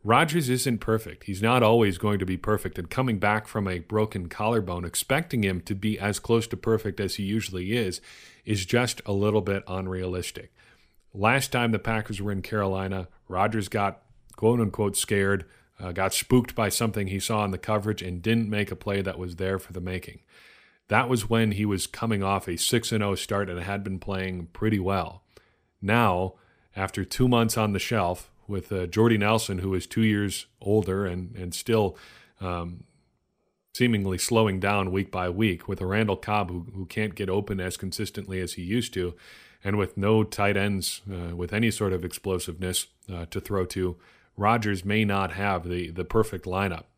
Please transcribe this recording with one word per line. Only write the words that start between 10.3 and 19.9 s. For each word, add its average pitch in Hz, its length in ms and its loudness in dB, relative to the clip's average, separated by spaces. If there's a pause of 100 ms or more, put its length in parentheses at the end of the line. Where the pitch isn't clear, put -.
Last 120 360 2
time 120 220 2
the 104 60 2
Packers 107 420 -2
were 101 120 -2
in 95 100 -4
Carolina, 95 680 -2 (180)
Rodgers 101 420 0
got 101 340 0 (340)
quote-unquote 110 600 2
scared, 98 480 2 (340)
uh, 92 120 -8
got 95 200 0
spooked - 420 2
by 107 140 2
something 104 380 0
he 95 120 -4
saw 107 280 0
in 98 60 -2
the 90 60 -6
coverage 107 440 -2
and 90 180 -6
didn't 113 300 2
make 104 200 -2
a 92 60 -6
play 101 240 -2
that 92 180 -4
was 90 180 -8
there 95 220 -2
for - 140 -12
the 90 80 -8
making. 90 400 -8 (680)